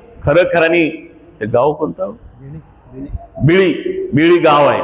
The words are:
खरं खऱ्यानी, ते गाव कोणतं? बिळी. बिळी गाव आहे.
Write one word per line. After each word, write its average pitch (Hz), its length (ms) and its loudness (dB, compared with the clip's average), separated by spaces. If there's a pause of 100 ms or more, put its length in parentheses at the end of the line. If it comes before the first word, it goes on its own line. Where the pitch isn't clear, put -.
(260)
खरं 156 180 4 (100)
खऱ्यानी, 165 320 2 (540)
ते 107 60 -8
गाव 123 280 0
कोणतं? 156 380 -8 (1300)
बिळी. 175 280 2 (420)
बिळी 165 240 4
गाव 147 300 4
आहे. 117 160 0